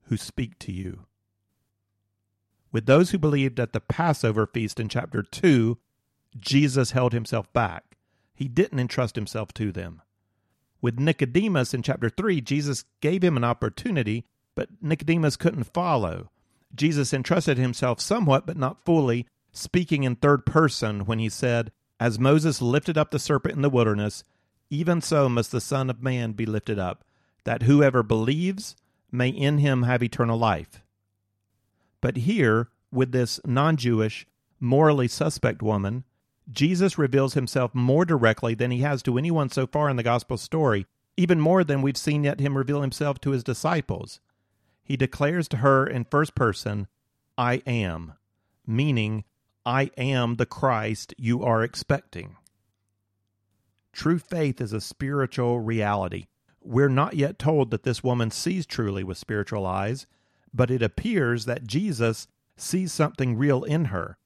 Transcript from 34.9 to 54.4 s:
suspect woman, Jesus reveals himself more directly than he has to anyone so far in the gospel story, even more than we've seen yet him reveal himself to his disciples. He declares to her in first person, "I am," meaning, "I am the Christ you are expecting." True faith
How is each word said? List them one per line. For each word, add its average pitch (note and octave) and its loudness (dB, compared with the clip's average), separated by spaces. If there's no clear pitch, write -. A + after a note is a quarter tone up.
suspect - -2
woman, G#2+ -2
Jesus F3 2
reveals C3+ 2
himself B2+ -2
more C3 4
directly A#2+ 2
than B2 -2
he B2 -2
has C#3+ -2
to B2 0
anyone D#3 0
so C3 -2
far D3 0
in C3 0
the A#2 -2
gospel A#2 -2
story, A#2 0
even F3 4
more F3 4
than C#3+ 0
we've C3+ -2
seen D3 -2
yet C#3+ 0
him C#3 -2
reveal C#3+ -2
himself C#3 -4
to C#3 -2
his B2+ -2
disciples. B2+ -4
He C#3 -6
declares C#3+ -2
to A#2+ -2
her C3+ 4
in A#2+ -4
first D3 0
person, G#2 -2
"I B2 0
am," F2 -4
meaning, A2 0
"I B2+ 0
am B2 0
the B2 0
Christ A2 -2
you A#2+ -2
are A2+ 2
expecting." - -6
True E3 -2
faith D3+ -4